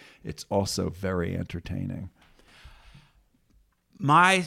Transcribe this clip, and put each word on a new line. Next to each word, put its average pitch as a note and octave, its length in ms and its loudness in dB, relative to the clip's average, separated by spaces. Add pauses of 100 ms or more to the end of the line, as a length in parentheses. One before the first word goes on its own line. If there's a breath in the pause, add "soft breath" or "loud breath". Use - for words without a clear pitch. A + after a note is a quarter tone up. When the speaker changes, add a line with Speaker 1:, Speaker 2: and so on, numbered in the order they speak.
(240 soft breath)
Speaker 1:
it's - 260 -12
also G2 400 -2
very F#2 460 -4
entertaining. F2+ 720 -8 (1900 soft breath)
Speaker 2:
My F3+ 480 6